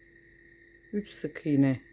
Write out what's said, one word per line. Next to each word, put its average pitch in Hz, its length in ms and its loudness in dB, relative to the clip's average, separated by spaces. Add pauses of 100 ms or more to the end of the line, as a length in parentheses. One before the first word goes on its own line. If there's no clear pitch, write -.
(920)
üç 208 160 -4
sık - 380 -10
iğne 139 340 4 (120)